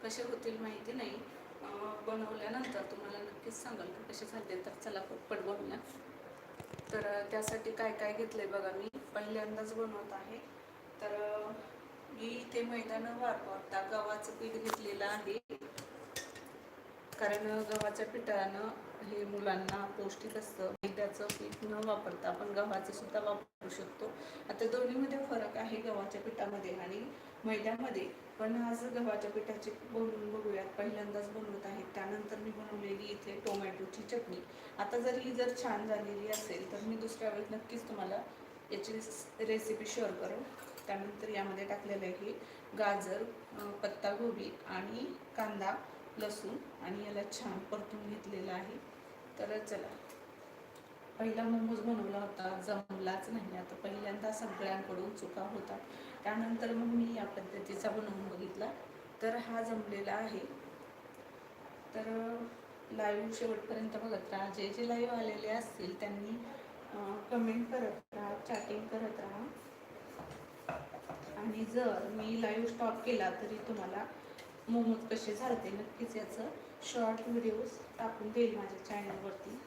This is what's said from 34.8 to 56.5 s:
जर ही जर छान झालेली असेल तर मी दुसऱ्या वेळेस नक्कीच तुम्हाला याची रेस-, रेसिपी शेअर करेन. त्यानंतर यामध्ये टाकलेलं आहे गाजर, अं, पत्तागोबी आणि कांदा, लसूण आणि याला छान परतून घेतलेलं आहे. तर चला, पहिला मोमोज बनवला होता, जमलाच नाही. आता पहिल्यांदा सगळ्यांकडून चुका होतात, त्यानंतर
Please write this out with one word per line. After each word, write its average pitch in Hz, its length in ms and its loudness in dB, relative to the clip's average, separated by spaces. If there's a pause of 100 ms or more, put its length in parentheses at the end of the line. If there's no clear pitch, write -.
जर 247 200 4
ही 254 120 0
जर 247 220 4 (100)
छान 214 240 2
झालेली 202 400 2
असेल 196 440 0
तर 208 100 -2
मी 220 140 2
दुसऱ्या 220 340 0
वेळेस 208 220 0
नक्कीच 226 360 -4
तुम्हाला 202 340 0 (500)
याची 208 200 -2
रेस-, - 560 -2
रेसिपी 220 380 2
शेअर 214 260 2
करेन. 196 320 -2 (440)
त्यानंतर 208 420 -2
यामध्ये 196 380 0
टाकलेलं 202 380 0
आहे 190 340 -2 (380)
गाजर, 202 460 6 (280)
अं, 208 200 -4
पत्तागोबी 208 840 2 (100)
आणि 208 380 0 (320)
कांदा, 208 380 2 (420)
लसूण 214 380 0 (260)
आणि 208 240 -2
याला 202 160 0 (100)
छान 190 280 -2
परतून 208 500 -4
घेतलेलं 196 420 -2
आहे. 190 440 -4 (440)
तर 208 260 0
चला, - 220 -2 (1300)
पहिला 226 240 4
मोमोज 226 360 6
बनवला 202 400 4
होता, 190 420 0
जमलाच 190 680 0
नाही. 190 280 -2
आता 180 180 -6
पहिल्यांदा 208 560 -2
सगळ्यांकडून 190 840 0
चुका - 240 -4
होतात, - 380 -4 (440)
त्यानंतर 226 480 4